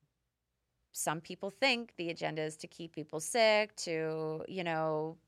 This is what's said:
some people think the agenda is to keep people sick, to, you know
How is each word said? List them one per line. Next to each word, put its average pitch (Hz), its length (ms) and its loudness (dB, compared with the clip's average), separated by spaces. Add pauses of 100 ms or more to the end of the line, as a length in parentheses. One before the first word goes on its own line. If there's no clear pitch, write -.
(920)
some 170 280 -2
people 190 300 -8
think 240 460 0
the 170 140 -2
agenda 156 320 -2
is 156 140 -4
to - 100 -12
keep 170 260 -12
people 156 280 -6
sick, 214 560 4
to, 160 720 -2
you 185 160 -4
know 160 520 0 (120)